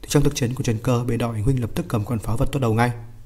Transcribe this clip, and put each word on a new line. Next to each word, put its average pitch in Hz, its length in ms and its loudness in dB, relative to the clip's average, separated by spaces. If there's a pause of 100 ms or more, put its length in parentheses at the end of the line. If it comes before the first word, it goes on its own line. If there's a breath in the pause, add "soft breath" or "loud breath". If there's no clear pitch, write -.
thì - 60 -14
trong 147 140 4
thực 143 120 4
chiến 123 200 -2
của 123 80 -4
trần 113 160 0
cờ, 123 260 0
bên 117 140 0
đỏ 117 140 -2
Ánh 107 100 -2
Huynh 131 180 2
lập - 140 -2
tức - 140 0
cầm 110 160 0
con 117 140 -4
pháo - 180 -2
vật 123 160 2
tốt 147 60 -2
đầu 117 160 2
ngay. 120 180 2 (340)